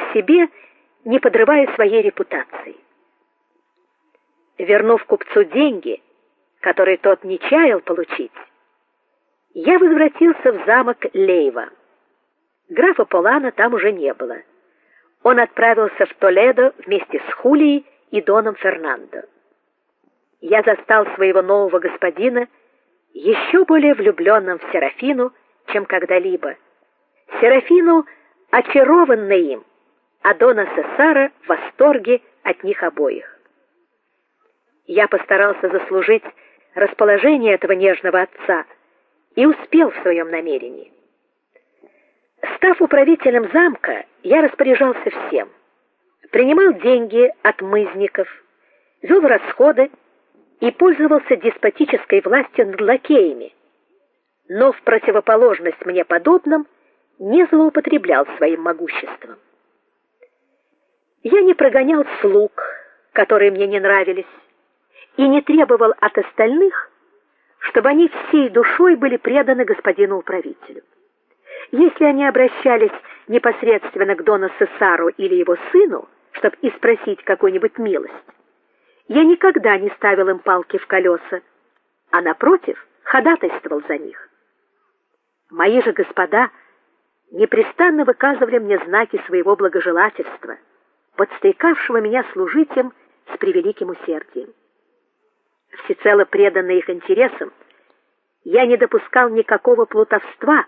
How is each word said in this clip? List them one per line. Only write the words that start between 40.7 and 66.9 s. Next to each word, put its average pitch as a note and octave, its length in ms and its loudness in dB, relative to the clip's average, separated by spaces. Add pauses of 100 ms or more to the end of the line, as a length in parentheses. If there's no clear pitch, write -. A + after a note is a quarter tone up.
Став F#4 240 2
управителем C#4 720 2
замка, D4 540 -2 (160)
я C#4+ 200 2
распоряжался B3+ 680 0
всем. - 380 -8 (840)
Принимал D4+ 440 2
деньги A#3 580 0 (100)
от - 180 -2
мызников, G3 680 -4 (720)
вёл F#4 200 4
расходы C4 680 2 (720)
и A#3 100 -2
пользовался D4+ 640 2
деспотической - 840 -2
властью A#3 480 -2
над F#3+ 120 -10
лакеями, G#3 720 0 (920)
но A#3 240 2
в - 100 -20
противоположность A3 1000 0
мне F3+ 200 -4
подобным D4+ 640 0 (520)
не C4 280 0
злоупотреблял D4 800 0 (100)
своим D#3+ 260 -2
могуществом. D#3+ 760 -10 (1900)
Я F4+ 200 -2
не F#4 120 2
прогонял C#4 500 0 (160)
слуг, G3+ 320 0 (600)
которые G3+ 380 2
мне G3 160 -2
не G3 140 -4
нравились, F#3+ 440 -2 (920)
и C4+ 100 2
не C#4+ 160 2
требовал B3 580 2
от - 160 -2
остальных, C4+ 720 0 (680)